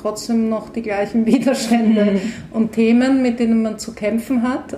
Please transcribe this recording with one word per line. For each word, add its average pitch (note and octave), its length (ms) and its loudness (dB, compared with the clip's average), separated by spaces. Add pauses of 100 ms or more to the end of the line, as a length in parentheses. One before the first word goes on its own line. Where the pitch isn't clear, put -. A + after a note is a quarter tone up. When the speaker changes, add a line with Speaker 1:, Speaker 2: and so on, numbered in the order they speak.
Speaker 1:
trotzdem A3 500 -2
noch G#3+ 180 -6
die A3+ 140 -8
gleichen G#3+ 440 -2
<laughs> - 0 -
Widerstände A3+ 800 2
Speaker 2:
Mhm. G3 160 2 (320)
Speaker 1:
und A3 220 0
Themen, B3 480 4
mit A#3+ 180 0
denen A3+ 220 2
man G#3+ 160 -4
zu - 140 -12
kämpfen A3+ 520 -2
hat. C4+ 340 -4